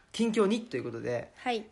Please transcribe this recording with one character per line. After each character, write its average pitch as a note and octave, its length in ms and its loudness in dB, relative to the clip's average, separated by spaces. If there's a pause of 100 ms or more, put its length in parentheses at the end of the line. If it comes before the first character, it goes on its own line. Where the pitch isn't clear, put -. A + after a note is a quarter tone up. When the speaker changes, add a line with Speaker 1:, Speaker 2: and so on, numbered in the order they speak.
(140)
Speaker 1:
近 A3+ 180 2
況 A3 140 6
に A3 160 2
と - 160 -6
い - 20 0
う A#2 60 -6
こ A#2 60 -6
と A2+ 100 -8
で、 A#2+ 340 -4
Speaker 2:
は - 160 -6
い。 A3 200 -4